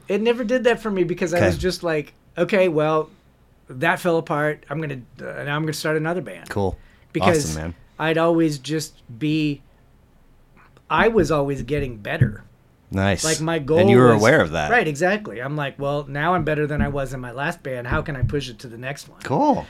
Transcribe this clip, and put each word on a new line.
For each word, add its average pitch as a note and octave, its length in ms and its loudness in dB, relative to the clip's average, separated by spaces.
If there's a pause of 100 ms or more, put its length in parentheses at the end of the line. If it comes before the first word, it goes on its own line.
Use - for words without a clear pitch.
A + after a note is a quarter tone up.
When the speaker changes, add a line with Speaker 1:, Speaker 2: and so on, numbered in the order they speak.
Speaker 1:
it G3+ 120 0
never A#3 240 0
did A#3 200 0
that A#3 160 2
for A3 100 -4
me F#3 140 0
because F3 280 -2
I F3 60 0
Speaker 2:
Okay. F3 80 4
Speaker 1:
was F3 120 2
just F3+ 240 -2
like, D#3 300 -4 (240)
"Okay, F#3 320 2
well, D#3 400 0 (600)
that E3 300 0
fell E3+ 180 2
apart. D3+ 520 -2
I'm D3 100 -4
gonna, C#3+ 200 -6 (200)
uh, C3 240 -10
now C#3+ 120 -4
I'm D#3 60 -2
gonna D#3 100 -2
start D#3 240 -2
another D#3+ 260 -2
band." F#2 280 -14
Speaker 2:
Cool. G2 260 -2 (360)
Speaker 1:
Because G2 380 2
Speaker 2:
Awesome, D#2 120 -6
man. E2 120 -6 (240)
Speaker 1:
I'd D#3+ 200 0
always E3 400 2
just D3+ 440 -8 (160)
be, D3+ 440 -2 (1300)
I E3+ 180 4
was F#3+ 220 2
always C#3+ 320 -2
getting C3 360 -4
better. B2 460 -2 (460)
Speaker 2:
Nice. F#2+ 320 2
Speaker 1:
Like, D#3 200 0
my E3 140 0
Speaker 2:
And D3 120 -4
Speaker 1:
goal D#3+ 220 6
Speaker 2:
you - 80 8
were B2 160 8
Speaker 1:
was G#2 80 4
Speaker 2:
aware B2 180 8
of E2 120 0
that. D#2 180 0
Speaker 1:
Right, A3 180 2
exactly. D#3+ 540 -2
I'm C#3+ 140 -6
like, C#3 220 -6
"Well, C#3+ 300 -4
now D3 240 -2
I'm F3 120 0
better D3+ 220 0
than D3 140 -2
I C#3+ 80 2
was C#3 240 -4
in C3+ 80 -8
my B2 120 -12
last D3 300 -6
band. B2 240 -8
How C#3+ 140 -2
can D3+ 160 -8
I B2+ 60 -4
push C#3 260 -2
it A2+ 120 -16
to C#3 80 -14
the A#2 100 -14
next C3 320 -10
one?" - 120 -20
Speaker 2:
Cool. D#3 480 0